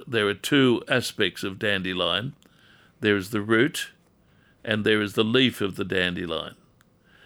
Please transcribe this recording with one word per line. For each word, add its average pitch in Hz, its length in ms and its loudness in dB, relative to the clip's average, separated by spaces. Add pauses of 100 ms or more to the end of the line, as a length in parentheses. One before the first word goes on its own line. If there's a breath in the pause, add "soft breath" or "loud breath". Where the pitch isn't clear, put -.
there 110 200 0
are 101 60 2
two 127 540 4
aspects 113 560 -2
of 98 160 -6
dandelion. 92 760 -2 (680 soft breath)
There 104 160 4
is 98 140 -6
the 110 100 -2
root 113 500 0 (720 soft breath)
and 107 220 -2
there 107 160 4
is 101 120 -4
the 113 120 2
leaf 120 360 2
of 98 140 -4
the 101 100 -4
dandelion. 90 680 -4 (720 soft breath)